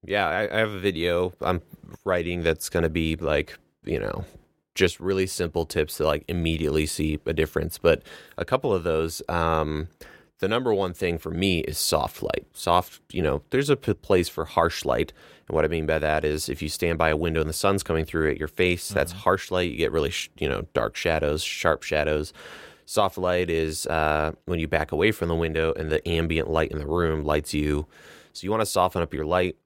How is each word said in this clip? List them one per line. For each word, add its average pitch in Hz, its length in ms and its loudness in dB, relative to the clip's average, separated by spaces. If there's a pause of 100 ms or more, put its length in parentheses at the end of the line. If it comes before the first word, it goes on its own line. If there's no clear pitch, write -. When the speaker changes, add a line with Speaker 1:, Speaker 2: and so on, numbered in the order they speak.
Speaker 1:
Yeah. 95 220 0
I, 92 260 0
I 110 60 2
have 110 120 2
a 98 80 -6
video 87 520 0 (100)
I'm 90 200 0 (420)
writing 87 400 -2
that's 80 240 0
gonna 82 220 2
be, 80 260 0
like, 76 420 -2 (280)
you - 140 -2
know, - 260 -6 (500)
just 92 240 2
really 95 260 0
simple 85 400 -2
tips 76 320 -2
to, 76 80 0
like, 76 220 0
immediately 80 580 0
see 78 400 -2
a 82 80 -2
difference. 80 440 -2
But 80 260 4 (340)
a 87 60 -4
couple 127 300 0
of 87 100 0
those, 82 460 0
um, 80 580 0 (520)
the 95 80 0
number 120 240 0
one 95 220 0
thing 85 240 -2
for 82 140 -8
me 87 300 2
is - 180 -4
soft - 420 0
light. - 320 -4
Soft, - 480 0 (100)
you 90 120 -2
know, 73 260 0
there's 143 220 0
a 131 40 6
p-, 117 200 -2
place 90 340 4
for 80 160 -6
harsh 82 400 0
light. 69 260 0 (360)
And - 80 -4
what 78 100 4
I - 20 2
mean 80 200 0
by 80 100 2
that 76 260 2
is 76 240 0
if 71 140 -4
you 78 80 -4
stand 85 300 -2
by 80 100 4
a 78 80 2
window 82 240 0
and 78 80 0
the 80 40 -6
sun's 98 280 2
coming 80 240 0
through 78 240 0
at - 80 -2
your 78 100 -6
face, 90 420 0
that's 82 240 -2
Speaker 2:
Mm-hmm. 98 80 -14
Speaker 1:
harsh 95 280 0
light. 90 220 0
You 60 60 -8
get 76 140 0
really, 78 200 0
sh-, - 260 -6
you 76 100 -2
know, 67 280 -2
dark 53 200 0
shadows, 78 460 0
sharp - 400 0
shadows. 76 520 0 (520)
Soft 101 320 0
light 90 320 0
is, 80 380 -2
uh, 78 460 2 (120)
when 87 140 -2
you 80 80 -2
back 78 240 -2
away 90 200 2
from 85 160 -4
the 85 80 0
window 80 380 0
and 80 180 -4
the 78 160 0
ambient 82 440 0
light 80 200 2
in 80 60 -6
the 73 80 -6
room 80 400 0
lights 76 300 0
you. 73 320 0 (460)
So - 120 -14
you 98 60 -2
wanna 110 160 0
soften 92 340 2
up 78 140 -2
your 76 100 -4
light. 90 300 2 (100)